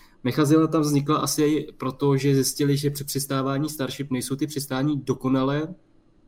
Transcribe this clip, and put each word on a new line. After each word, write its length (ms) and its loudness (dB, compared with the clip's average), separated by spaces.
Mechazila 440 4
tam 140 0
vznikla 360 2
asi 260 0
i 280 0
proto, 460 0
že 180 2
zjistili, 420 2
že 120 0
při 140 -4
přistávání 680 -2
Starship 420 -6
nejsou 240 -2
ty 120 -2
přistání 540 -2
dokonale 640 0